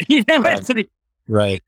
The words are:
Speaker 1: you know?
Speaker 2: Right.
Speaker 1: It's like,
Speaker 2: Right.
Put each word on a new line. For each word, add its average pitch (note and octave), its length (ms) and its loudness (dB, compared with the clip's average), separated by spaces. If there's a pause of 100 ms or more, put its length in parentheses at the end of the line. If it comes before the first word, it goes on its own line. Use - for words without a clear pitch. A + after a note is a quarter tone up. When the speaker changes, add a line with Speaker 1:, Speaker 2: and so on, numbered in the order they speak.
Speaker 1:
you C4+ 180 2
know? D#4 140 2
Speaker 2:
Right. G3+ 180 0
Speaker 1:
It's - 100 -14
like, A3+ 200 -4 (400)
Speaker 2:
Right. G#2 380 0